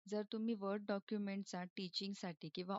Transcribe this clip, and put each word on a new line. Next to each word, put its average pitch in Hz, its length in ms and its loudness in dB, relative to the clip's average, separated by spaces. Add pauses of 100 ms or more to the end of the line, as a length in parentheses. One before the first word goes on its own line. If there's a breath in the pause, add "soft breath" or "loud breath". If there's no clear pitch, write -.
जर 208 160 2 (100)
तुम्ही 226 220 2
Word 202 320 0
डॉक्युमेंटचा 202 760 0 (140)
टीचिंगसाठी 190 720 -2
किंवा 185 300 0